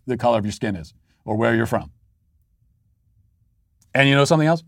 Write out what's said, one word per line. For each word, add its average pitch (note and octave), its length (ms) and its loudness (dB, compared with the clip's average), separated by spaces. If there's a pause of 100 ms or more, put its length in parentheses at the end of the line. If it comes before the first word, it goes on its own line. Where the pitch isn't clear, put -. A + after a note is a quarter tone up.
the B2+ 100 -4
color A#2 220 0
of G2+ 60 -4
your G#2 60 -6
skin G#2 240 -8
is E2 200 -16 (280)
or G#2+ 120 -6
where A#2 200 0
you're A2+ 120 0
from. G2 240 -4 (2000)
And C#3 160 4
you C#3 60 4
know C#3+ 100 4
something D#3 220 2
else? E3 200 0